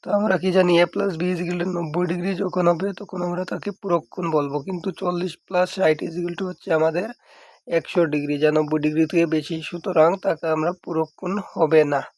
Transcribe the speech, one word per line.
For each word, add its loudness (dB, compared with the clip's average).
তো -12
আমরা 2
কি 0
জানি? 6
A 4
plus -2
B -2
is -2
equal -4
to -2
নব্বই -2
ডিগ্রি -2
যখন -2
হবে 0
তখন -10
আমরা -4
তাকে -6
পূরক -2
কোণ -6
বলবো, 0
কিন্তু -6
চল্লিশ -4
plus 0
ষাট 2
is -8
equal -4
to -4
হচ্ছে -12
আমাদের 0
একশো 0
ডিগ্রি, -2
যা 6
নব্বই 0
ডিগ্রি 2
থেকে 2
বেশি, -2
সুতরাং 4
তাকে -2
আমরা 0
পূরক -2
কোণ -4
হবে 4
না। 0